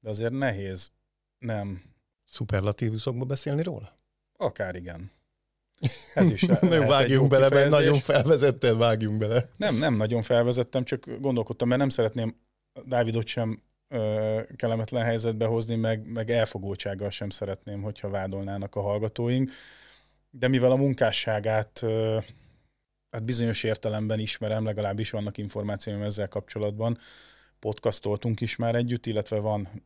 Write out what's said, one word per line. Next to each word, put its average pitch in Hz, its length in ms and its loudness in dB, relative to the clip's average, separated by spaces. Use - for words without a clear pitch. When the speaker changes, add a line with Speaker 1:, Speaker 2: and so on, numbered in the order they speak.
Speaker 1:
de 107 100 -12
azért 113 220 -4
nehéz 101 580 -4
nem 101 440 -6
Speaker 2:
Szuperlatívuszokba 110 1000 -4
beszélni 143 380 -4
róla? 107 320 -8
Speaker 1:
Akár 98 380 -4
igen. 87 360 -12
Ez 175 160 6
is 101 140 0
Speaker 2:
<laughs> - 20 2
Speaker 1:
le-, 175 140 4
Speaker 2:
Na 196 60 4
jó, - 40 6
Speaker 1:
lehet 160 120 6
egy 131 60 4
Speaker 2:
vágjunk 135 340 6
Speaker 1:
jó 139 40 6
Speaker 2:
bele, 135 220 8
mert 131 40 4
Speaker 1:
kifejezés. 143 260 6
Speaker 2:
nagyon 143 220 6
felvezetted, 131 760 4
vágjunk 110 420 2
bele. 113 380 0
Speaker 1:
Nem, 202 200 0
nem 135 180 2
nagyon 110 280 0
felvezettem, 120 640 2
csak - 220 -6
gondolkodtam, 123 480 -2
mert 127 120 2
nem 139 80 2
szeretném 113 480 0
Dávidot 117 420 0
sem, 110 360 -4
ö, 110 520 -2
kellemetlen 113 480 -2
helyzetbe 113 420 0
hozni, 113 300 -2
meg, 113 360 -2
meg 113 180 -6
elfogultsággal 101 800 -2
sem 98 200 -8
szeretném, 101 520 -8
hogyha 104 260 -8
vádolnának 98 680 -6
a 104 60 -4
hallgatóink. 117 680 -2
De 127 180 0
mivel 127 220 4
a 131 60 6
munkásságát, 110 1040 0
ö, 110 360 0
hát 113 140 -8
bizonyos 117 380 -2
értelemben 107 560 -2
ismerem, 110 460 -2
legalábbis 104 460 -4
vannak 104 280 -6
információim 104 640 -6
ezzel 104 260 -4
kapcsolatban, 107 680 -4
podcastoltunk 107 840 -2
is 113 160 -4
már 117 180 -2
együtt, 120 320 -2
illetve 107 320 -2
van 104 300 -2